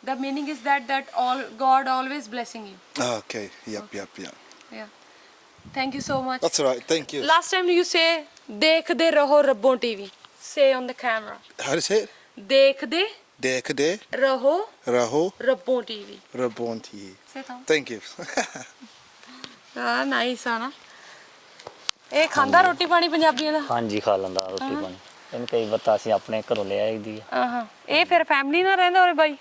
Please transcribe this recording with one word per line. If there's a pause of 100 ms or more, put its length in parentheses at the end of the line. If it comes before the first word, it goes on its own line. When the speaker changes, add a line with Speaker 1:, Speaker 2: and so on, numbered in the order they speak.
Speaker 1:
The
meaning
is
that,
that
all, (160)
God
always
blessing
you. (240)
Speaker 2:
Ah,
okay. (160)
Yep,
Speaker 1:
Okay.
Speaker 2:
yep, (100)
yep. (380)
Speaker 1:
Yeah. (880)
Thank
you
so
much.
Speaker 2:
That's
all
right.
Thank
you.
Speaker 1:
Last
time
you
say, (260)
"Dekhde
raho
Rabbon
T
V." (300)
Say
on
the
camera. (220)
Speaker 2:
How
do
you
say
it? (440)
Speaker 1:
"Dekhde (400)
Speaker 2:
Dekhde (240)
Speaker 1:
raho (320)
Speaker 2:
raho (280)
Speaker 1:
Rabbon
T (100)
V." (260)
Speaker 2:
Rabbon
T
V. (200)
Speaker 1:
Say,
Tom.
Speaker 2:
Thank
you.
<laughs> (1700)
Speaker 1:
Ah,
nice,
ah,
na? (1400)
Eh,
khanda
Speaker 3:
ਹਾਂਜੀ।
Speaker 1:
roti
pani
punjabiyan
da?
Speaker 3:
ਹਾਂਜੀ,
ਖਾ
ਲੈਂਦਾ
ਰੋਟੀ
Speaker 1:
ਹਾਂ।
Speaker 3:
ਪਾਣੀ। (380)
ਇਹਨੂੰ
ਕਈ
ਵਾਰ
ਤਾਂ
ਅਸੀਂ
ਆਪਣੇ (100)
ਘਰੋਂ
ਲੈ
ਆਈ
ਦੀ
ਆ।
Speaker 1:
ਆਹਾਂ। (220)
ਇਹ
ਫਿਰ
ਫੈਮਿਲੀ
ਨਾਲ
ਰਹਿੰਦਾ
ਉਰੇ
ਬਾਈ?